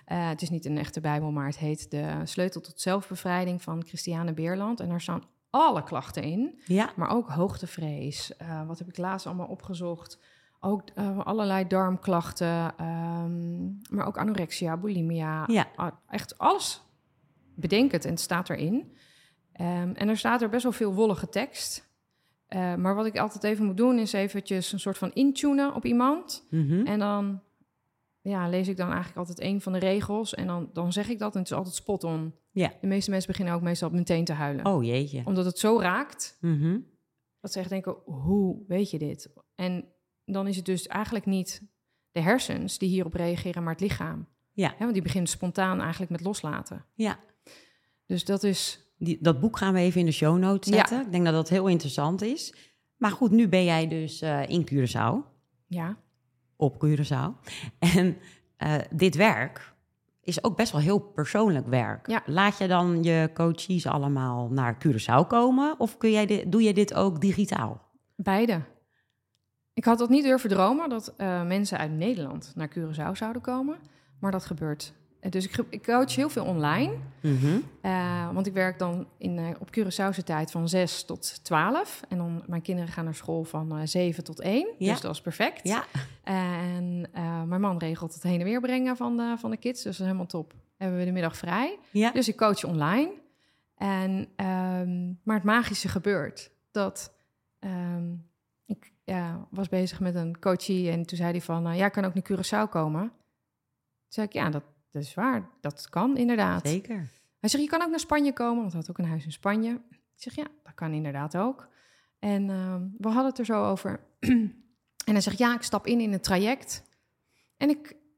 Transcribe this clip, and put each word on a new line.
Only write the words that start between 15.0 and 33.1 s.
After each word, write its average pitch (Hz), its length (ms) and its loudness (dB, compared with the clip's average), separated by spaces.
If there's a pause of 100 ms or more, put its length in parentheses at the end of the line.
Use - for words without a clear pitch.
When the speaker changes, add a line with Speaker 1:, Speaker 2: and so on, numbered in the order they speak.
Speaker 2:
Ja. 220 280 4
Speaker 1:
Ah, 170 160 -4 (180)
echt - 280 -8
alles. - 440 0 (720)
Bedenk 208 360 4
het 165 140 0
en - 60 -2
het 170 80 -2
staat 180 300 -2
erin. 175 460 -2 (580)
Ehm, 175 400 -2
en 208 160 0
er 220 80 2
staat 233 240 2
er 226 80 2
best 240 140 2
wel 254 80 2
veel 208 220 0
wollige 196 360 2
tekst. - 600 -6 (580)
Eh, 180 280 -2
maar 185 200 2
wat 214 100 0
ik 220 120 -2
altijd 208 260 -2
even 214 220 2
moet 190 120 0
doen, 247 220 6
is 220 140 -2
eventjes 196 580 -2
een 202 80 -4
soort 190 180 -4
van - 160 -4
intunen 277 640 2
op 226 100 -4
iemand. 254 640 2
Speaker 2:
Mhm. 160 360 2
Speaker 1:
En 208 140 0
dan, 202 420 -2 (800)
ja, 190 280 -2
lees 185 180 0
ik 190 100 -2
dan 180 100 -2
eigenlijk 175 300 -4
altijd 175 240 -8
een 196 200 -2
van 185 120 -4
de 185 60 0
regels. 202 560 0
En 185 120 -4
dan, 175 260 -4
dan 175 200 -2
zeg 208 160 -2
ik 233 100 -4
dat 214 140 -4
en 196 60 -2
het 180 120 -4
is - 60 -2
altijd 180 180 -6
spot - 280 -4
on. 160 300 -4 (180)
Speaker 2:
Ja. 180 300 0
Speaker 1:
De 196 60 -4
meeste 196 220 0
mensen 190 220 -2